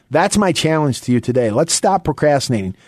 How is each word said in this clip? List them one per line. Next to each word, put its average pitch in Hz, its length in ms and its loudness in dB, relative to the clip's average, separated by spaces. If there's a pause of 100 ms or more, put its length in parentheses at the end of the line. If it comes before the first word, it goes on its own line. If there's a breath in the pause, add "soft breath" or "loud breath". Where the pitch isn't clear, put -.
that's 180 280 0
my 196 140 2
challenge 156 500 0
to 123 100 -4
you 123 80 2
today. 120 320 0
Let's 143 220 0
stop 190 300 0
procrastinating. 131 720 -2 (120)